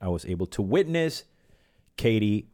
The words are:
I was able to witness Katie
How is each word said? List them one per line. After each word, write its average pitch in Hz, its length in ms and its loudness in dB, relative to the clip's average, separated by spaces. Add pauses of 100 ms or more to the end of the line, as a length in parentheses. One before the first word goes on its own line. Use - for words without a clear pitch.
I 92 80 -4
was 87 160 -2
able 92 220 -4
to - 140 -6
witness 160 640 0 (720)
Katie 107 580 2